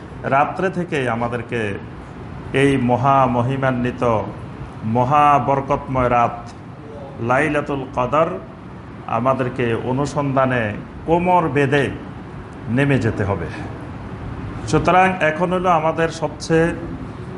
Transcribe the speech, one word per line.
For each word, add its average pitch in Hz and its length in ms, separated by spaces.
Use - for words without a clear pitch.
রাত্রে 147 460
থেকেই 165 380
আমাদেরকে 117 680
এই 139 200
মহা 131 440
মহিমান্বিত, 123 960
মহা 143 520
বরকতময় 131 720
রাত 120 460
লাইলাতুল 143 560
কদর 139 340
আমাদেরকে 123 680
অনুসন্ধানে 131 880
কোমর 175 440
বেঁধে 139 420
নেমে 135 280
যেতে 104 260
হবে। 90 220
সুতরাং 175 520
এখন 170 320
হলো 185 180
আমাদের 165 380
সবচেয়ে 160 540